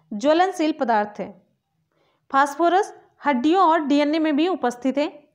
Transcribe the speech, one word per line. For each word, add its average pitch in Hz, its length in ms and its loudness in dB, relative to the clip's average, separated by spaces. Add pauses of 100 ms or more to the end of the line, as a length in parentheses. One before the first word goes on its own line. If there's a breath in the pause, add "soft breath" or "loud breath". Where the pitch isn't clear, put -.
(120)
ज्वलनशील 311 600 0
पदार्थ 220 480 -2
है। 190 100 -10 (1000)
फास्फोरस 330 600 0 (320)
हड्डियों 302 380 2
और 330 160 4
डीएनए 294 400 0
में 311 160 0
भी 311 120 0
उपस्थित 262 500 -4
है। 294 100 0 (280)